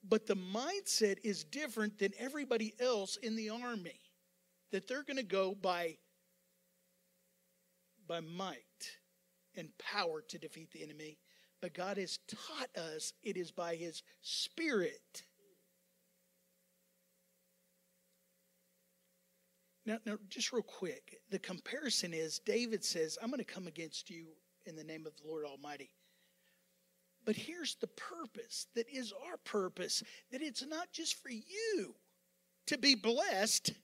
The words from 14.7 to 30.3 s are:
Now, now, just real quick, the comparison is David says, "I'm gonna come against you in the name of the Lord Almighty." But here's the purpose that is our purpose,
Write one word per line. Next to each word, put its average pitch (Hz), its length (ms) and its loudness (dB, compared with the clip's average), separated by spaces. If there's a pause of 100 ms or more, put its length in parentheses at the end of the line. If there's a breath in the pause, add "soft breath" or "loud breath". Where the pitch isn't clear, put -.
Now, 220 180 2
now, 214 140 -2 (100)
just - 240 -2
real 240 100 2
quick, - 680 -6
the 202 80 0
comparison 214 760 -2
is 160 260 0
David 226 460 2
says, 160 360 2
"I'm 226 100 -2
gonna 262 140 0
come 185 220 -8
against 160 440 -8
you 165 260 -14 (300)
in 165 100 -10
the 156 80 -10
name 160 220 -10
of 151 100 -12
the 143 100 -16
Lord 156 200 -4
Almighty." 139 480 -10 (1300 soft breath)
But 220 120 4
here's 320 400 -4
the - 120 -2
purpose - 840 -8
that 233 140 0
is 262 240 -6
our 320 260 -6
purpose, 185 640 2 (280 loud breath)